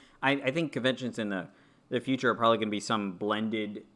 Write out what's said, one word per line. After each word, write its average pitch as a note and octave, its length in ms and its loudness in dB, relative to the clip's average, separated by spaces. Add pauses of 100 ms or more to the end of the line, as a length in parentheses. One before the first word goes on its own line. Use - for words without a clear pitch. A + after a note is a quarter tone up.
(220)
I, C#3 100 4
I C#3 180 -4
think D#3 220 -2
conventions B2+ 460 -2
in G#2+ 100 -4
the, F#2 180 -4 (440)
the B2 100 0
future C3 300 2
are G#2+ 40 2
probably A2+ 240 6
gonna G#2+ 120 -2
be G#2 100 -2
some G#2 320 0
blended G#2+ 720 -2 (120)